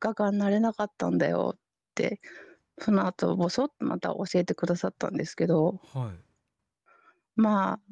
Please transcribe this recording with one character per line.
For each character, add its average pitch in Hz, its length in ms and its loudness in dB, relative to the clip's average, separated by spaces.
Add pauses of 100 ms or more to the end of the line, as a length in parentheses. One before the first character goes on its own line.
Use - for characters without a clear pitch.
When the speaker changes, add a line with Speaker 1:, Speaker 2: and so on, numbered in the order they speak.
Speaker 1:
画 220 140 -2
家 208 160 0
に 202 80 0
な 202 100 2
れ 208 100 4
な 226 140 2
か 208 120 -4
っ 208 120 -8
た 175 140 -2
ん 175 80 2
だ 156 100 2
よ - 280 0
っ - 40 -20 (340)
て、 - 260 -2 (580)
そ - 120 -2
の 196 160 4
後 180 300 0
ボ 180 140 2
ソ 262 160 0
ッ - 20 -4
と - 160 -8
ま 185 140 -2
た 180 120 -4
教 - 140 -4 (100)
え 180 100 4
て 180 100 -4
く - 120 -4
だ 180 100 0
さ 185 120 -2
っ 190 40 -4
た - 180 -4
ん 190 60 -6
で - 100 -2
す - 80 -14
け 165 120 -2
ど、 170 340 2 (120)
Speaker 2:
は 120 220 -6
い。 - 1300 -12
Speaker 1:
ま 196 340 2
あ、 208 60 -10 (120)